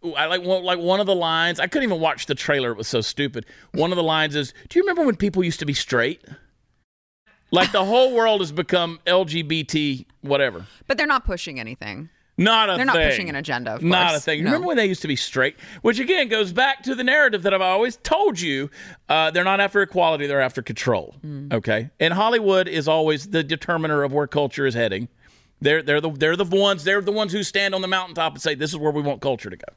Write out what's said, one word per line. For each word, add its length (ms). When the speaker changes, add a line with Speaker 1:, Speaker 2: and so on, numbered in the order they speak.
Speaker 1:
I 100
like, 160
one, 220
like, 140
one 220
of 60
the 80
lines, 440
I 80
couldn't 220
even 140
watch 240
the 80
trailer. 380
It 40
was 120
so 120
stupid. 460
One 180
of 60
the 60
lines 340
is, 160
"Do 100
you 40
remember 240
when 100
people 260
used 180
to 60
be 60
straight?" 480
Like, 200
the 120
whole 300
world 280
has 100
become 540
L 180
G 180
B 220
T 420
whatever. 460
Speaker 2:
But 120
they're 80
not 180
pushing 340
anything. 520
Speaker 1:
Not 320
a 60
Speaker 2:
They're 100
not 100
Speaker 1:
thing. 140
Speaker 2:
pushing 180
an 80
agenda, 360
of 100
Speaker 1:
Not 280
Speaker 2:
course. 100
Speaker 1:
a 40
thing. 200
Speaker 2:
No. 20
Speaker 1:
Remember 220
when 100
they 80
used 160
to 60
be 80
straight? 400
Which, 160
again, 300
goes 260
back 300
to 100
the 100
narrative 380
that 100
I've 80
always 380
told 420
you. 300
Uh, 200
they're 140
not 160
after 220
equality. 440
They're 140
after 220
control. 600
Speaker 2:
Mm. 300
Speaker 1:
Okay? 380
And 140
Hollywood 520
is 220
always 400
the 160
determiner 600
of 100
where 120
culture 380
is 100
heading. 340
They're, 220
they're 180
the, 120
they're 240
the 100
ones, 380
they're 180
the 100
ones 200
who 100
stand 320
on 80
the 60
mountaintop 440
and 80
say, 140
"This 160
is 80
where 140
we 100
want 180
culture 300
to 60
go." 100